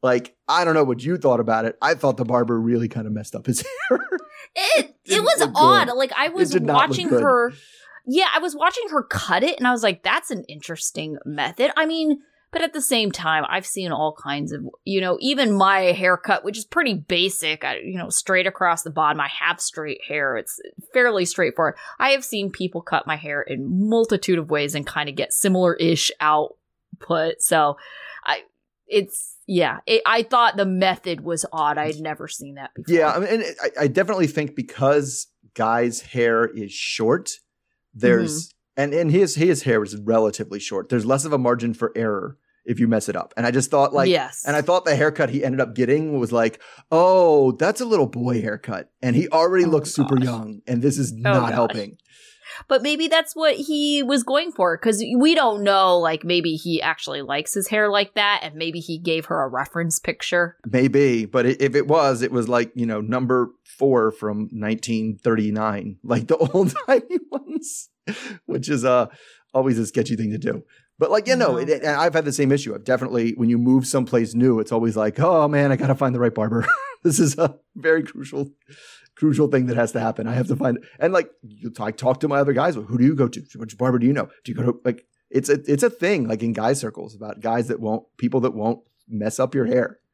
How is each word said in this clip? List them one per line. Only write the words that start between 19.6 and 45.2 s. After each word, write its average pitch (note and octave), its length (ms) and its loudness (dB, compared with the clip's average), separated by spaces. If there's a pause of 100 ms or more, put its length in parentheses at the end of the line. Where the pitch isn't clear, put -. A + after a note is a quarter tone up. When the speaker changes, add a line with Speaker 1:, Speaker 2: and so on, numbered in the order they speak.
Speaker 2:
hair. C#3+ 300 -4
It's - 220 -10 (340)
fairly A#3 320 2
straightforward. E3 500 -2 (220)
I C4 120 2
have C#4 140 2
seen G3+ 280 -6
people F3+ 320 -6
cut - 240 -4
my D#3 80 -2
hair D3 260 -8
in F3 480 -2
multitude A3 480 2
of D#3 140 -4
ways D3 240 -2
and C#3+ 100 -6
kinda D3 280 -6
get - 200 -6
similar-ish F3 840 2
output. - 1200 -2
So, D3 360 2 (480)
I, - 180 -2 (440)
it's, - 500 -2 (100)
yeah, E3+ 380 0
it, A3 200 2
I A3+ 180 2
thought A#3 340 2
the G3+ 80 2
method F#3 560 -2
was E3 300 -6
odd. D3+ 260 0
I D3+ 100 -2
had D3+ 120 -6
never D#3 280 -10
seen C#3 280 -16
that C3+ 200 -16
before. D#3+ 200 -2
Speaker 1:
Yeah, D#3 180 4
I E3 60 0
mean, G3 100 -4
and A3+ 140 0 (200)
I, C#3+ 200 -2
I D3 40 2
definitely F#3 400 0
think D3 280 -6
because C#3 720 0 (260)
guys' A#2 480 0
hair A#2 440 2
is A2 260 -8
short, - 600 -2 (640)
there's, B2 560 2
Speaker 2:
Mm-hmm. - 340 -6
Speaker 1:
and, C#3+ 100 -2
and E3 180 2
his, F3+ 240 4
his D#3+ 280 2
hair A2+ 200 2
is G#2 140 -8
relatively G#2+ 600 0
short. F#2+ 300 -6
There's A#2 160 0
less C3+ 200 2
of D3+ 80 -2
a C#3+ 40 2
margin A#2+ 360 0
for A2+ 220 -2
error G#2 420 -4 (280)
if A#2 140 -4
you A#2+ 80 4
mess A2 220 2
it F#2 60 -4
up. E2+ 200 -8
And A2+ 100 -2
I A#2+ 60 0
just C#3 180 0
thought, C#3 240 4
like, C#3+ 160 2
Speaker 2:
Yes. D3+ 380 -2
Speaker 1:
and C#3+ 80 0
I D3+ 60 2
thought F3 240 2
the D#3 100 2
haircut D3+ 340 2